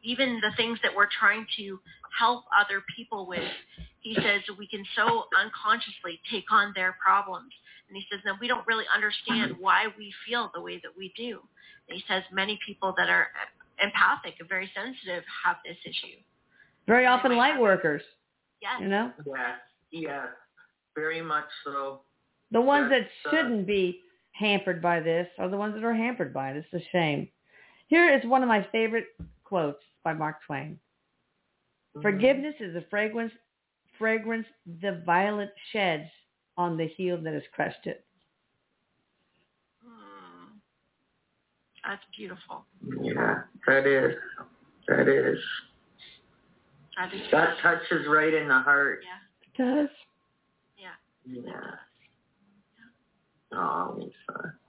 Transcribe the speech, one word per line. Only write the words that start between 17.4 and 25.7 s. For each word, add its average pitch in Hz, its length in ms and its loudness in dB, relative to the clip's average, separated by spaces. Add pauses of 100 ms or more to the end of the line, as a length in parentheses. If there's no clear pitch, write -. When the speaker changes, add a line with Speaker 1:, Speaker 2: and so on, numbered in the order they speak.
Speaker 1:
have 269 80 0
Speaker 3:
workers. 190 420 4 (580)
Speaker 1:
Yes. 226 200 -6
Speaker 3:
You 196 60 -4
know? 214 240 0 (140)
Speaker 2:
Yes, 127 340 -6 (320)
yes, 143 360 -8 (680)
very 160 260 -4
much 151 260 -2 (160)
so. 139 380 -8 (500)
Speaker 3:
The 226 100 4
ones 277 280 4
Speaker 2:
That's, 247 160 4 (180)
Speaker 3:
that 294 60 -6
Speaker 2:
uh, - 20 2 (120)
Speaker 3:
shouldn't 220 240 0
be 190 340 0 (320)
hampered 196 480 0
by 170 180 2
this 165 280 0 (100)
are 185 120 -2
the 196 80 -4
ones 208 180 -4